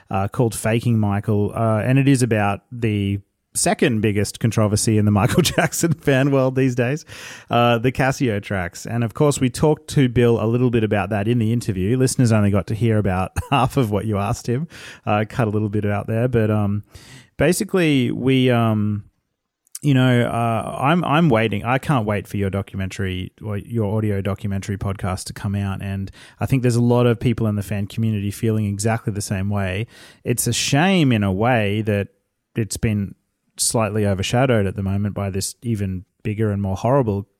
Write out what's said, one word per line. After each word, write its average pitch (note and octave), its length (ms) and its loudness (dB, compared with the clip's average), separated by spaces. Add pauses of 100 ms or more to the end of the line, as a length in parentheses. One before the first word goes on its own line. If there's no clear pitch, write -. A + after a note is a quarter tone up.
(100)
uh, G2 180 -2
called A2+ 260 -2
Faking A#2 440 0
Michael, G#2 560 0
uh, A2+ 300 0
and B2+ 140 2
it C3+ 80 2
is C3+ 160 4
about G#2 480 0
the G2+ 500 -2 (340)
second D#3 480 2
biggest G#2 380 0
controversy G#2+ 580 2
in G#2 80 4
the G#2+ 40 4
<laughs> G#2 120 4
Michael D3+ 200 4
Jackson E3 520 0
fan C#3 360 2
world C3 240 2
these C3 200 2
days, B2+ 320 -2 (420)
uh, A#2+ 300 4
the B2 120 0
Casio B2+ 520 0
tracks. F2+ 420 -6
And A2+ 180 -4
of A2 120 -4
course, D3 260 2
we C3 80 2
talked D3+ 440 0
to C3 180 2
Bill A#2 300 4
a G#2+ 40 0
little A#2+ 260 2
bit A2+ 140 2
about G2+ 240 0
that G#2 180 -2
in A#2+ 120 0
the A2 120 0
interview. A2+ 460 -2
Listeners B2+ 340 2
only G#2 200 4
got G2 160 0
to A2+ 80 -6
hear A2 240 2
about F#2 340 0 (100)
<laughs> - 80 -16
half B2+ 280 0
of A2+ 120 2
what G2+ 140 -2
you G#2+ 140 -2
asked G#2 280 -4
him. C3 220 -2 (380)
Uh, G#2+ 200 2
cut A2+ 220 -2
a - 20 -2
little G#2 200 -2
bit G#2 160 -2
out G2+ 220 -2
there, A#2 200 0
but, A2+ 220 2
um, G#2 340 0 (520)
basically, D#3+ 760 2
we, B2+ 400 2
um, A2 540 2 (760)
you D3 140 2
know, B2+ 280 4
uh, A#2 580 -2
I'm, E3 240 2
I'm D#3 240 2
waiting. A2 360 2
I B2+ 140 0
can't B2+ 260 -2
wait G#2 220 -2
for - 100 -8
your G2 140 0
documentary F#2+ 840 -6 (100)
or G#2 140 -8
your G#2+ 400 -2
audio G#2 240 0
documentary G2 560 -4
podcast F#2+ 500 -4
to - 60 -8
come G2+ 220 -4
out. G2 260 -4
And G2 300 -6 (300)
I A#2+ 60 0
think C3+ 160 0
there's A#2+ 140 2
a A#2+ 60 2
lot A#2+ 240 4
of A#2+ 140 2
people A#2 260 0
in G#2+ 80 -2
the G2+ 80 -2
fan G2+ 240 -6
community G#2+ 460 -4
feeling A2 340 -2
exactly G#2 460 -2
the G2 80 -6
same G2+ 300 -4
way. G2 360 -2 (380)
It's - 240 -2
a A#2+ 40 0
shame D#3 600 2
in G#2+ 100 2
a G2 100 2
way G#2+ 500 2
that G2+ 260 -2 (480)
it's A2 200 -4
been G#2 380 -2 (420)
slightly A2 480 0
overshadowed G#2 640 2
at F#2 80 -4
the G2+ 80 -6
moment G2 320 -2
by G2 160 -4
this F#2+ 320 -6
even G2+ 420 -4 (200)
bigger G#2+ 260 -2
and G2+ 100 -2
more F#2+ 160 -2
horrible, A2 520 0 (120)